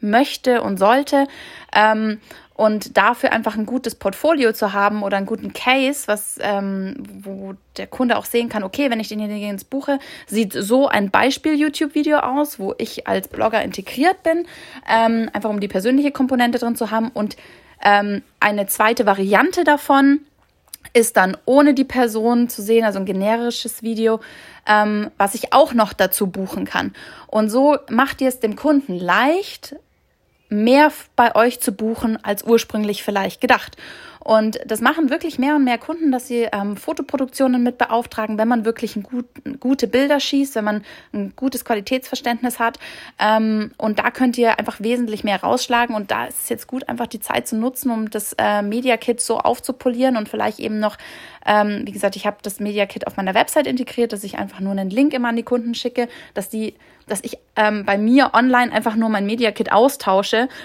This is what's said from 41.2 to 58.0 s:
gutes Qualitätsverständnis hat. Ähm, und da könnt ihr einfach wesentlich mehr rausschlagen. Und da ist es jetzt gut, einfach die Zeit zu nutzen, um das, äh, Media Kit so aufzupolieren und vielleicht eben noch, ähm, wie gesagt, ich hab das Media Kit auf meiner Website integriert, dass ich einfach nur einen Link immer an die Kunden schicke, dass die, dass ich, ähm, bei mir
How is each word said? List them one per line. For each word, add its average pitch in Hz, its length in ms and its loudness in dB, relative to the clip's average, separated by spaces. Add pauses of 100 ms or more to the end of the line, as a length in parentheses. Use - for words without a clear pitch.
gutes 254 300 -4
Qualitätsverständnis 240 920 -4
hat. - 200 -2 (400)
Ähm, 214 580 2
und 214 220 -2
da 233 120 0
könnt 247 280 0
ihr 226 200 2
einfach 220 220 -6
wesentlich 226 440 -2
mehr 202 180 -2
rausschlagen. 240 520 0
Und 208 160 -4
da 220 140 -2
ist - 200 -10
es - 40 -8
jetzt 233 180 -8
gut, 262 220 -8
einfach 240 180 -6
die 233 140 -10
Zeit - 260 -4
zu 226 100 -4
nutzen, 247 340 -2
um 220 180 -4
das, - 300 -8
äh, 208 240 2
Media 226 340 0
Kit 233 240 -2
so - 200 -2
aufzupolieren 247 760 -2
und 214 100 -4
vielleicht 214 320 -4
eben 214 220 -6
noch, 214 160 -2 (480)
ähm, 208 400 2
wie 202 80 -10
gesagt, 202 240 -2
ich 202 100 -8
hab 208 160 -6
das 196 180 -10
Media 208 260 -2
Kit - 200 -10
auf - 120 -8
meiner 190 160 -2
Website 277 320 2
integriert, 240 480 -2
dass 202 100 -8
ich 196 140 -12
einfach 196 220 -10
nur 196 120 -4
einen 196 160 -4
Link 269 240 2
immer 247 160 -2
an 233 80 -2
die 233 60 -2
Kunden 233 320 -2
schicke, 240 340 -4 (240)
dass 196 160 -8
die, 220 240 -6 (340)
dass 202 160 -6
ich, - 140 -10 (200)
ähm, 214 280 2
bei 202 140 2
mir 247 340 4